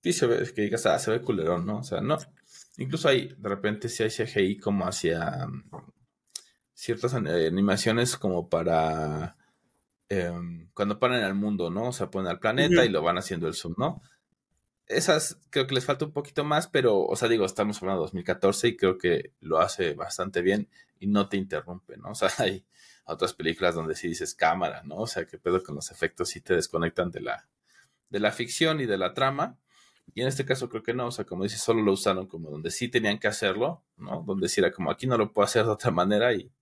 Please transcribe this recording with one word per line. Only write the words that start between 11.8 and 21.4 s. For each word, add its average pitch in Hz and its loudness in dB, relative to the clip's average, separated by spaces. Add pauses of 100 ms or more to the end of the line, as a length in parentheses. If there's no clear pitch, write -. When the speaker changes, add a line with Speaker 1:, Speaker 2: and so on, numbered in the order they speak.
Speaker 1:
O 123 -4
sea, 98 -4
ponen 95 -2
al 87 -4
planeta 139 4
Speaker 2:
Ujú. 120 6
Speaker 1:
y - 2
lo 80 0
van 87 2
haciendo 85 -4
el 78 -4
zoom, 85 -8
¿no? 147 -2 (840)
Esas 151 0 (100)
creo 135 2
que 135 -2
les 127 2
falta 143 0
un 151 -8
poquito 147 -4
más, 151 0
pero, 117 4
o - 0
sea, 117 0
digo, 110 4
estamos 104 -2
hablando 92 0
de 76 0
dos - -10
mil 87 -6
catorce 98 2
y 117 0
creo 92 6
que - 0
lo 80 0
hace 85 2
bastante 92 -4
bien 101 2 (320)
y 92 -6
no 101 2
te 101 -2
interrumpe, 87 -8